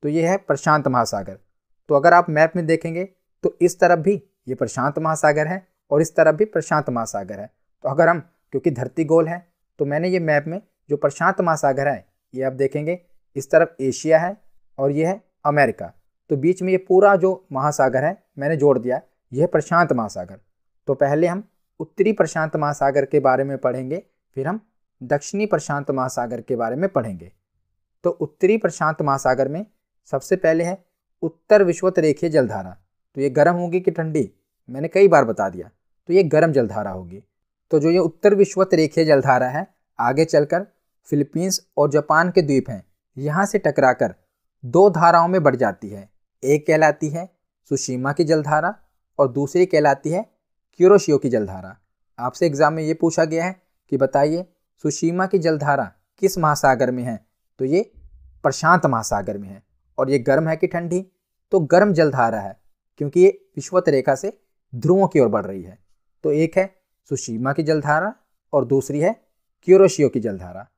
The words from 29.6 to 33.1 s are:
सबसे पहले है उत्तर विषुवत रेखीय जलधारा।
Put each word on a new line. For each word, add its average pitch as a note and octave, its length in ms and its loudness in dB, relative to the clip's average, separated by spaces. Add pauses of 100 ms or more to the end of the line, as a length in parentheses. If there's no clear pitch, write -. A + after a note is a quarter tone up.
सबसे C#3+ 240 -4
पहले E3 280 0
है F3+ 140 -8 (440)
उत्तर G3+ 400 2
विषुवत F#3 360 0
रेखीय D#3 320 0
जलधारा। G#2+ 460 -2 (400)